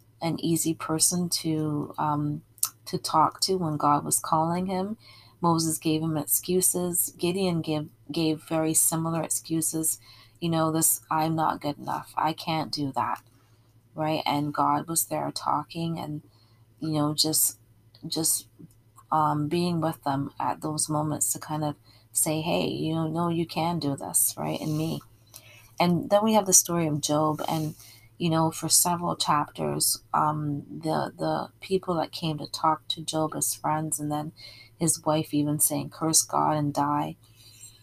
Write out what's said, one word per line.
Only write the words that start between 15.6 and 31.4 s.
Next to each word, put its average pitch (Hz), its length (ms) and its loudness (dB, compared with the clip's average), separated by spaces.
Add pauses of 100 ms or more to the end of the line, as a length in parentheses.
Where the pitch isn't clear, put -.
and, 151 220 -8 (580)
you 160 120 -4
know, 151 240 2
just, - 420 2 (500)
just, - 400 -2 (640)
um, 151 380 2
being 175 320 2
with 160 240 -2
them 139 340 0
at - 220 -4
those 156 300 -2
moments 151 420 0
to 156 60 -6
kind 156 260 -4
of 147 100 -2 (380)
say, 156 300 0
"Hey, 175 240 0
you 156 280 -2
know, 160 120 0
no, 165 220 0
you 165 180 0
can 165 320 0
do 139 180 -2
this," - 400 -2
right, 151 240 -4
in 151 160 -2
me. 156 240 -2 (800)
And 175 320 2
then 202 120 6
we 220 120 4
have 202 120 6
the 190 60 0
story 170 340 4
of 147 140 0
Job, 151 480 2
and, 156 280 -2 (420)
you 170 100 0
know, 160 220 4
for 160 180 -6
several 175 480 2
chapters, 151 840 0 (100)
um, 151 580 0
the, 156 460 -2
the 156 320 -2 (140)